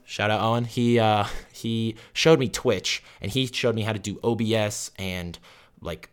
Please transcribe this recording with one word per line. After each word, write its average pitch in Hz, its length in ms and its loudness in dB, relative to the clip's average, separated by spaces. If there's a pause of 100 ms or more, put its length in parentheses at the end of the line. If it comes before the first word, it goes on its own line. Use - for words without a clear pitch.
shout 104 260 -2
out 104 100 0
Owen, 117 240 2
he, 120 320 2
uh, 107 280 4 (280)
he 113 400 -4 (200)
showed 160 260 6
me 131 100 0
Twitch, - 540 -2 (180)
and 98 100 -6
he 131 140 0
showed 120 300 0
me 110 80 -2
how 110 100 0
to 104 60 -2
do 95 240 -8
O 113 100 0
B 110 220 0
S 104 420 -2
and, 90 400 -6 (440)
like, - 320 -10